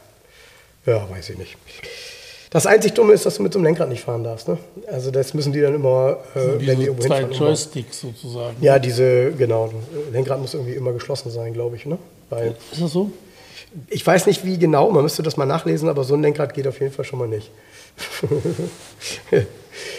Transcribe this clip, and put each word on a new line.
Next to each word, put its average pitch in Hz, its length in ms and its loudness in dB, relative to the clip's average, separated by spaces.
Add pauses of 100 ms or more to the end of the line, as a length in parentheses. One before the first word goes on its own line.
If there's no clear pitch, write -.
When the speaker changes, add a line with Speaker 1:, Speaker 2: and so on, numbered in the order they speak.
(840)
Speaker 1:
ja, 107 240 2
weiß 92 220 -12
ich 90 60 -12
nicht. 90 200 -16 (920)
Das 170 140 2
einzig 202 280 6
Dumme 214 200 6
ist, - 120 4
dass 185 120 -2
du 202 60 -2
mit 175 80 0
so 196 80 0
einem 170 60 4
Lenkrad 160 240 2
nicht 120 140 -8
fahren 117 200 -4
darfst, 113 240 -10
ne? 170 100 -2 (320)
Also 131 220 -6
das 131 220 0
müssen 147 180 0
die 147 80 0
dann 147 160 4
immer, 131 420 2 (160)
äh, 127 280 0
Speaker 2:
Wie 135 60 -2
Speaker 1:
wenn 131 80 4
Speaker 2:
so 127 60 2
Speaker 1:
die 139 60 2
irgendwo 123 200 0
Speaker 2:
zwei 143 100 2
Speaker 1:
hinfahren, 131 200 -2
immer 147 100 2
Speaker 2:
Joysticks - 540 -4
sozusagen. 120 600 -10
Speaker 1:
Ja, 139 180 8
diese, 127 540 4
genau. 113 360 2 (440)
Lenkrad 131 260 -2
muss 131 140 -8
irgendwie 127 200 -6
immer 127 200 -4
geschlossen 120 360 -8
sein, 117 240 -8
glaub 120 220 -6
ich, 110 100 -14
ne? 170 120 -6 (320)
Weil 117 260 -4 (160)
Speaker 2:
Ist 156 100 -4
das 165 100 -2
so? 185 200 0 (760)
Speaker 1:
ich - 180 -6
weiß 180 200 6
nicht, 185 180 2
wie 185 120 -2
genau, 160 340 4
man 147 120 6
müsste 160 200 -2
das 156 140 -4
mal 139 80 0
nachlesen, 160 440 0
aber 139 160 0
so 135 80 0
ein 151 80 4
Lenkrad 147 320 0
geht 139 140 -4
auf 127 120 -6
jeden 135 140 -2
Fall 139 100 -6
schon 123 160 -8
mal 120 80 -4
nicht. 107 240 -8 (680)
<laughs> - 1200 -4 (540)